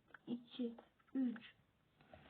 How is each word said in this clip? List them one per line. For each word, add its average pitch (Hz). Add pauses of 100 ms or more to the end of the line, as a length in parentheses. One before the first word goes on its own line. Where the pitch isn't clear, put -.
(260)
iki, 240 (400)
üç, 247 (760)